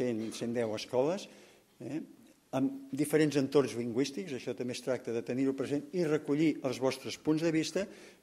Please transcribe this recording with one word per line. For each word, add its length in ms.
cent, 240
cent 160
deu 240
escoles, 540
eh, 220
amb 400
diferents 460
entorns 340
lingüístics, 640
això 160
també 220
es 100
tracta 300
de 100
tenir-ho 320
present 300
i 80
recollir 460
els 100
vostres 400
punts 240
de 80
vista, 380